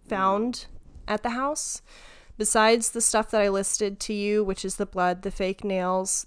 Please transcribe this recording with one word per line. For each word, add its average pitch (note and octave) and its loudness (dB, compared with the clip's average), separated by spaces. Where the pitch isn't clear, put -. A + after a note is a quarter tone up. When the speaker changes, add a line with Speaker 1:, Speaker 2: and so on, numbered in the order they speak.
Speaker 1:
found G3+ 0
Speaker 2:
Mm. - -10
Speaker 1:
at G#3+ -4
the A#3+ 0
house. C4+ -4
Besides A3+ 4
the A#3 -2
stuff A3 2
that G#3+ 4
I G3+ 4
listed G3 -2
to G#3+ -4
you, G#3 2
which F#3+ -4
is F#3+ -4
the G#3 -2
blood, F3+ 0
the G3 -6
fake F#3+ -4
nails, F#3 0